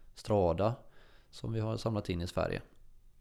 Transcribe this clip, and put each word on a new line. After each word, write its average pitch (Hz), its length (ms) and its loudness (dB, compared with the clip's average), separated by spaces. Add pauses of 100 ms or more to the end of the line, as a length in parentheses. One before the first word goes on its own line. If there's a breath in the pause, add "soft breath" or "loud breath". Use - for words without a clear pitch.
(160 soft breath)
Strada 98 600 2 (540 soft breath)
som 113 240 -8
vi 110 60 -2
har 110 180 -2
samlat 110 320 -2
in 87 120 -2
i 90 60 -4
Sverige. 50 340 -2 (600)